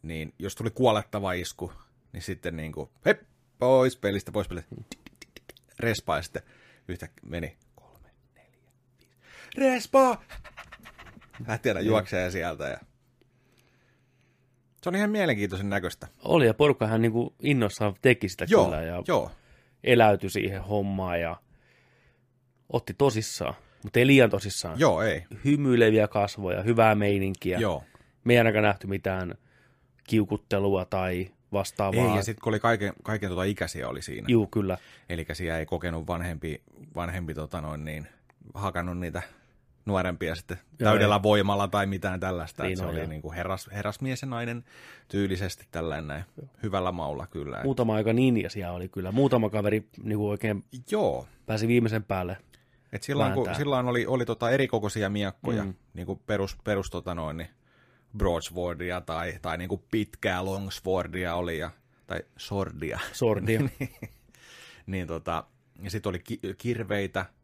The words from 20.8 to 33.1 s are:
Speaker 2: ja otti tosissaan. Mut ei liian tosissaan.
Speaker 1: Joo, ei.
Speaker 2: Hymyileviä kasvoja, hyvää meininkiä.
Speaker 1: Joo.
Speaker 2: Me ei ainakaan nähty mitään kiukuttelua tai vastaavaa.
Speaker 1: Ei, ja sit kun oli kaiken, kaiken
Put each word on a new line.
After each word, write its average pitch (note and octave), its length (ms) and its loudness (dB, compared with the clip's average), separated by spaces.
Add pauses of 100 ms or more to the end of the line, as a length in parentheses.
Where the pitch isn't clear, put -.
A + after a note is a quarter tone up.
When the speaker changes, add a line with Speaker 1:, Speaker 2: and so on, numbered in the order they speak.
Speaker 2:
ja E2+ 200 -6 (1300)
otti - 280 -2
tosissaan. A2 560 0 (300)
Mut G#2+ 140 0
ei B2+ 100 8
liian C3 220 10
tosissaan. F#2+ 500 -4
Speaker 1:
Joo, G2 220 4
ei. F2 220 0 (220)
Speaker 2:
Hymyileviä A#2 640 6
kasvoja, G2+ 560 -2
hyvää A2 320 6
meininkiä. G2 640 0
Speaker 1:
Joo. F#2 240 -2 (400)
Speaker 2:
Me A#2+ 100 6
ei A#2+ 40 8
ainakaan G#2+ 260 6
nähty G2+ 240 2
mitään F#2 480 -4 (720)
kiukuttelua G2+ 760 0
tai F#2 460 -4 (200)
vastaavaa. G2+ 600 0
Speaker 1:
Ei, F#2+ 40 2
ja G2 80 0
sit G#2+ 160 -6
kun A2 120 -2
oli G#2+ 80 0
kaiken, G#2 340 0 (100)
kaiken G2+ 260 -4